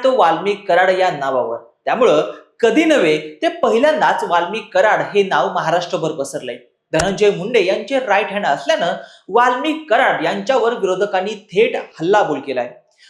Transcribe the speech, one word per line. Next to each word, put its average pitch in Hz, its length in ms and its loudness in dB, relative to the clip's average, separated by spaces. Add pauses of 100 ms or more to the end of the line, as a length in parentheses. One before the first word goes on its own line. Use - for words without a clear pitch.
तो 254 140 2
वाल्मिक 185 500 0
कराड 185 220 4
या 185 220 2
नावावर. 131 460 -2 (280)
त्यामुळं 180 460 2 (280)
कधी 320 260 2
नव्हे 190 320 2
ते - 300 -6
पहिल्यांदाच 233 800 2
वाल्मिक 208 460 -2
कराड 190 260 4 (160)
हे 202 80 4
नाव 185 300 0
महाराष्ट्रभर 165 580 -2
पसरलंय. 135 460 -8 (360)
धनंजय 196 380 2
मुंडे 190 340 0
यांचे 220 340 -2
राईट 214 320 0
हँड 196 140 -4
असल्यानं 175 480 -2 (360)
वाल्मिक 254 600 0
कराड 220 360 2
यांच्यावर 220 480 0
विरोधकांनी 190 580 -2
थेट 220 440 -2
हल्लाबोल 165 640 0
केलाय. 127 320 -6 (380)